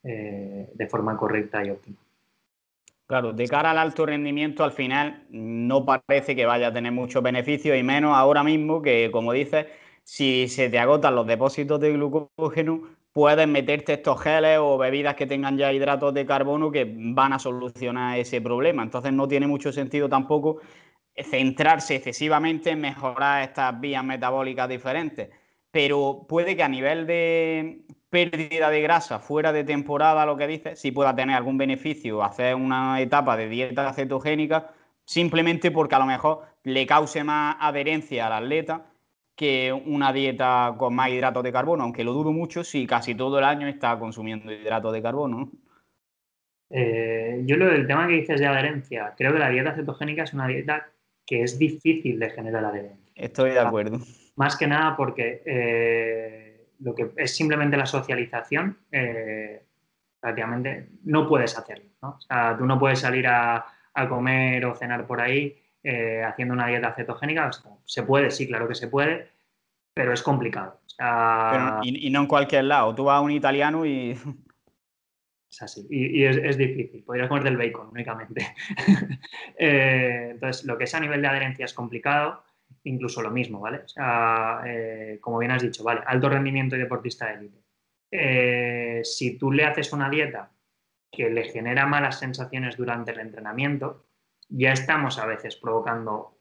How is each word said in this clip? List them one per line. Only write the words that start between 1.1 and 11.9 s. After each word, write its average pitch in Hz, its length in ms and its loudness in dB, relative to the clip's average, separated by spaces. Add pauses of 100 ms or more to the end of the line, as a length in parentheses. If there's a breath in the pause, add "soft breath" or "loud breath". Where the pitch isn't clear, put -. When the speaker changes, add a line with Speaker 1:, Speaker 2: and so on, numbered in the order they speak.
Speaker 1:
correcta 104 480 -2
y 101 40 -6
óptima. 98 280 -12 (1080)
Speaker 2:
Claro, 123 280 0
de 120 140 -2
cara 147 240 4
al 160 60 2
alto 160 280 2
rendimiento, 147 580 -2
al 139 80 0
final 143 580 -2
no 117 560 0
parece 135 500 2
que 123 100 2
vaya 120 220 4
a 110 60 -2
tener 120 180 -4
muchos 123 300 -2
beneficios, 135 560 0
y 123 60 2
menos 143 320 4
ahora 143 280 6
mismo 156 380 2
que, 117 300 4
como 117 220 0
dices, 151 340 0 (360 loud breath)
si 127 440 0
se 127 220 0
te 117 100 4
agotan 139 360 4
los 117 120 2
depósitos 139 520 0
de 151 140 4